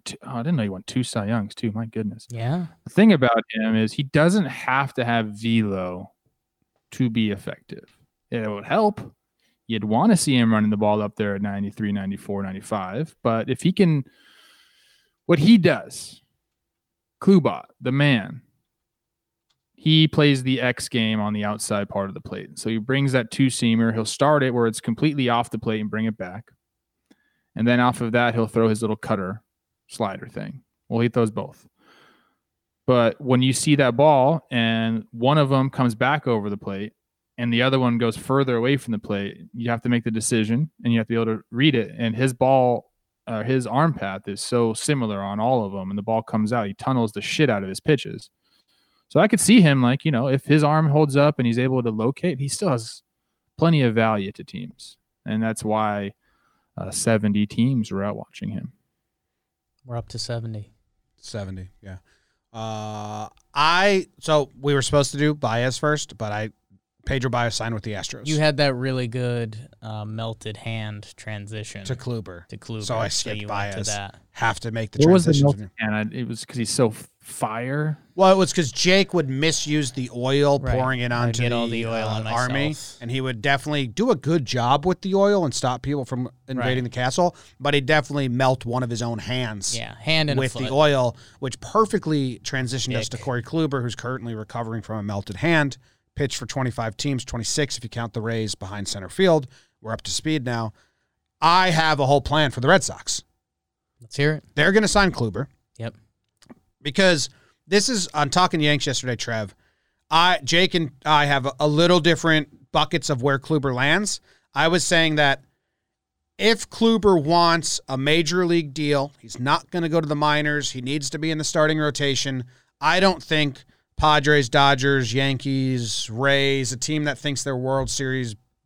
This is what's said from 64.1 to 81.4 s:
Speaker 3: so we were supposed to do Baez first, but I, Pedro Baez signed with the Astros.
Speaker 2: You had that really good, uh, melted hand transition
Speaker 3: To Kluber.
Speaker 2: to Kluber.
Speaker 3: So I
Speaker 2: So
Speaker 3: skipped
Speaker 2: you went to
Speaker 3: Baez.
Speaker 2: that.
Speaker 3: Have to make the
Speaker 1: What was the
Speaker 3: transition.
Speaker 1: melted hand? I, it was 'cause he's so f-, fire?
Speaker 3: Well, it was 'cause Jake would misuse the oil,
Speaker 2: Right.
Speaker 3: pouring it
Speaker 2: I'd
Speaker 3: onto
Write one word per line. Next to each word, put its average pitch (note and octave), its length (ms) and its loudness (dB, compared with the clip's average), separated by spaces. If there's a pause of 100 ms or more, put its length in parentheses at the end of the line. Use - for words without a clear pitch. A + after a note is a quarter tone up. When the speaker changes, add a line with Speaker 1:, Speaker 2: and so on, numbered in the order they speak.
Speaker 3:
so D3 300 2 (100)
we C#3+ 140 0
were C#3 80 2
supposed C#3+ 300 2
to C#3+ 60 -8
do D3+ 160 2
Baez B2 440 -2
first, D3+ 400 -2
but G#2+ 140 -6
I, G#2+ 180 -4 (560)
Pedro C3 240 -2
Baez A#2+ 260 -2
signed A2+ 180 -6
with G#2+ 100 -8
the G#2+ 100 -8
Astros. G2+ 340 -10
Speaker 2:
You D3+ 100 0
had D3+ 200 2
that C#3 180 2
really B2+ 320 -4
good, A#2+ 500 -4 (240)
uh, G#2+ 220 -10
melted A2 540 -10
hand G#2+ 580 -10
transition G#2 720 -12
Speaker 3:
To C3 100 -6
Kluber. G2 520 -10
Speaker 2:
to G#2+ 100 -16
Kluber. A2 260 -12
Speaker 3:
So A2+ 140 -4
I A2 100 -2
Speaker 2:
So - 220 -4
Speaker 3:
skipped G#2+ 120 -8
Speaker 2:
you G#2 60 -12
went G2+ 240 -6
to F#2+ 60 -8
Speaker 3:
Baez. G#2 100 -6
Speaker 2:
that. G2+ 320 -8 (120)
Speaker 3:
Have A2+ 300 -2
to A#2 100 -8
make A2+ 200 -6
the - 140 -4
Speaker 1:
What E3+ 80 8
was F3+ 120 6
the D#3+ 60 4
Speaker 3:
transition. C#3 380 2
Speaker 1:
melted - 100 -20
hand? G#2+ 340 -2
I, - 40 -8
it B2 100 -6
was A#2 160 -10
'cause - 140 -14
he's A2+ 120 -4
so B2 200 2
f-, - 200 -14 (120)
fire? C3 760 -4 (160)
Speaker 3:
Well, F#3+ 180 6
it G3 40 6
was F#3+ 160 2
'cause D3+ 220 -2
Jake F#3+ 400 2
would D#3+ 160 0
misuse D3 640 -2
the B2 200 -6
oil, C#3 460 2
Speaker 2:
Right. B2+ 140 -2
Speaker 3:
pouring B2+ 260 0
it A#2+ 140 -2
Speaker 2:
I'd A#2+ 140 0
Speaker 3:
onto A#2 160 0